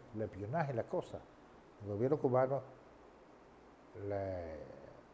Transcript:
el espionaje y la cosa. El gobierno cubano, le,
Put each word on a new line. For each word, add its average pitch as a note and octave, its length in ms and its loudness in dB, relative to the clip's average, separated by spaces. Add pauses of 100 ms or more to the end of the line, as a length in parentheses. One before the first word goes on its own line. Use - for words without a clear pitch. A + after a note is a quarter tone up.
(160)
el A2 60 0
espionaje A2 500 0
y B2+ 40 0
la A2 80 2
cosa. - 360 -2 (640)
El G2+ 100 -2
gobierno C3 240 4
cubano, C3 440 6 (1500)
le, F#2+ 480 -2 (580)